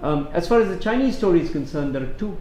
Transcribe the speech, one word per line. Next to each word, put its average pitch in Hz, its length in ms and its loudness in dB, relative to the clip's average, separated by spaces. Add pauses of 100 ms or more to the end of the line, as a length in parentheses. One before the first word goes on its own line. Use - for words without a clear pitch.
Um, 143 320 0
as 170 140 0
far 233 140 4
as 202 60 2
the 190 100 -4
Chinese 240 380 0
story 175 260 4
is - 100 -4
concerned, 143 440 -2
there 135 80 -2
are 127 100 -4
two 208 280 -4